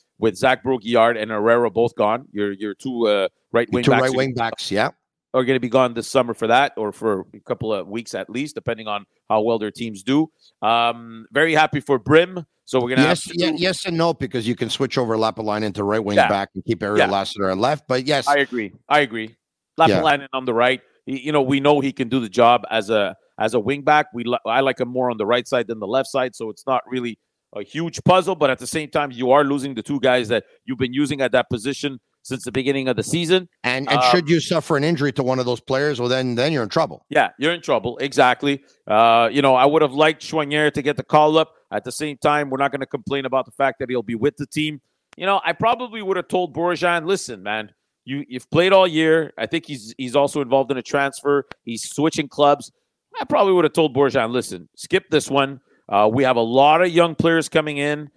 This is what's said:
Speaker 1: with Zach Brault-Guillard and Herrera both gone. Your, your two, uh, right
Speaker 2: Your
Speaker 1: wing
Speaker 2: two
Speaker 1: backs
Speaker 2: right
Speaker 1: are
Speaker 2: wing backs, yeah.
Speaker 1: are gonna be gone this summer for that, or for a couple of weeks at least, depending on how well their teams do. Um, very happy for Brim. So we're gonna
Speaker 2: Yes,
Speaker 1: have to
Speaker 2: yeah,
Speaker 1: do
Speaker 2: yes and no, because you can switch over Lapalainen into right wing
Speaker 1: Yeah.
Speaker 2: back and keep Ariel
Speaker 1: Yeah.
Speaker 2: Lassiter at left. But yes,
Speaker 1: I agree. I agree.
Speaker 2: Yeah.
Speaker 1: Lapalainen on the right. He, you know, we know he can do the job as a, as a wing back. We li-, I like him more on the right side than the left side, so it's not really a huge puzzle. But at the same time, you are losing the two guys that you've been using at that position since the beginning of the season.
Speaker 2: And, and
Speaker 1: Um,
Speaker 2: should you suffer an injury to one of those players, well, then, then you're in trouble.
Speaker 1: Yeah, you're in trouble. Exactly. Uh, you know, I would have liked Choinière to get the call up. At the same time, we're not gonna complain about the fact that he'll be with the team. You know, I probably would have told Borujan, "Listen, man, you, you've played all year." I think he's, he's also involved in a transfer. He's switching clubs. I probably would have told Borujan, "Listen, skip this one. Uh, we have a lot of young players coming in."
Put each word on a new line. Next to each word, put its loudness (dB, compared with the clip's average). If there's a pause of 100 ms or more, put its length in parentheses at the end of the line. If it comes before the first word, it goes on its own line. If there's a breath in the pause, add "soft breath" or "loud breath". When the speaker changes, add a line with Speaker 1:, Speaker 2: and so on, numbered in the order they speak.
(200)
Speaker 1:
with 0
Zach 2
Brault-Guillard 2
and -8
Herrera 2
both 0
gone. 0
Your, -2
your -8
two, -4
uh, 2 (240)
right 0
Speaker 2:
Your -2
Speaker 1:
wing 0
Speaker 2:
two 4
Speaker 1:
backs 4
Speaker 2:
right 0
Speaker 1:
are -2
Speaker 2:
wing -2
backs, -6
yeah. 0 (440)
Speaker 1:
are 2
gonna 0
be -4
gone 2
this -8
summer 0
for -4
that, 2
or -4
for -4
a -20
couple -4
of -6
weeks -10
at -8
least, -8
depending -8
on -8 (240)
how 2
well 0
their -4
teams -10
do. 0 (300 soft breath)
Um, -2
very 2
happy 2
for 0
Brim. 2 (200)
So 0
we're -2
gonna 4
Speaker 2:
Yes, 2
Speaker 1:
have -14
to -6
Speaker 2:
yeah, 0
Speaker 1:
do -4
Speaker 2:
yes -4
and -4
no, 2
because -4
you 0
can -4
switch -4
over 0
Lapalainen -2
into -4
right 0
wing -2
Speaker 1:
Yeah. 4
Speaker 2:
back -2
and -12
keep -4
Ariel 0
Speaker 1:
Yeah. 2
Speaker 2:
Lassiter -2
at 0
left. -2
But -2
yes, -2
Speaker 1:
I 2
agree. -4 (160)
I 4
agree. -6 (420)
Speaker 2:
Yeah. 4
Speaker 1:
Lapalainen 2
on -6
the -2
right. 2 (260)
He, -6
you -6
know, 4
we 0
know 4
he -2
can -4
do 0
the -8
job 4
as -2
a, 0 (200)
as -2
a 4
wing -4
back. 4
We -8
li-, -2
I 0
like 0
him -2
more -2
on -6
the -2
right 0
side -2
than -8
the -8
left -2
side, -4
so -10
it's -16
not -2
really -8 (340)
a -10
huge -8
puzzle. 4
But 2
at -2
the -12
same -6
time, -2
you 0
are 6
losing -2
the -8
two -4
guys 2
that 0 (180 soft breath)
you've -10
been -2
using -2
at -2
that 2
position -6 (240)
since -8
the -10
beginning -2
of 0
the -4
season. 0 (160)
Speaker 2:
And, -2
and 2
Speaker 1:
Um, 4
Speaker 2:
should 2
you 4
suffer -2
an 2
injury 0
to -2
one 0
of -2
those -4
players, -2
well, -2
then, -2
then 0
you're -2
in -6
trouble. -2
Speaker 1:
Yeah, 2
you're 0
in -8
trouble. -2
Exactly. 2 (240 soft breath)
Uh, 4
you 0
know, 6
I 6
would 4
have 0
liked 2
Choinière -2
to -4
get -2
the -8
call 4
up. 0 (180)
At -6
the -10
same -8
time, 0
we're -6
not 0
gonna -6
complain -6
about -2
the -20
fact -2
that -8
he'll -4
be -8
with -2
the -10
team. -6 (380)
You -8
know, 0
I -2
probably -4
would -4
have -8
told -4
Borujan, -2
"Listen, -6
man, -6 (340)
you, -8
you've -12
played 4
all 8
year." 2
I -4
think -4
he's, -12
he's -6
also 2
involved 0
in -2
a -8
transfer. 0 (160)
He's -10
switching -2
clubs. 2 (480)
I -8
probably 2
would 4
have 0
told 0
Borujan, 2
"Listen, -6
skip -4
this 0
one. 0 (280)
Uh, 4
we 2
have 2
a 2
lot 4
of 0
young 2
players 0
coming -2
in." -4